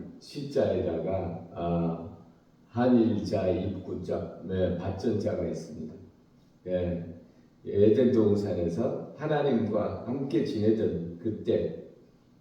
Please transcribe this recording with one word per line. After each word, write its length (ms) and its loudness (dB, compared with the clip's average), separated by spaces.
시자에다가, 1300 -2
아, 640 -2
한일자, 800 2
입구자, 960 -4
네, 300 0
받전자가 680 -2
있습니다. 480 -8
예, 380 -2
에덴 480 6
동산에서 1040 2
하나님과 880 0
함께 380 0
지내던 760 0
그때, 640 -2